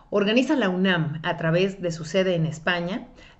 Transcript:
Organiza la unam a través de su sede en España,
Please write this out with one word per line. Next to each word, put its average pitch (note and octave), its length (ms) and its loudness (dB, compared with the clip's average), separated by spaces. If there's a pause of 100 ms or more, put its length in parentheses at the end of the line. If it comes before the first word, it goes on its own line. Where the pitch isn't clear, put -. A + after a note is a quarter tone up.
Organiza A3 460 2
la A3 140 2
unam F3+ 540 0
a F3 120 -2
través F3 460 0
de F3 100 -4
su E3 140 -10
sede F#3 300 0
en E3 100 0
España, F3 640 -4 (300)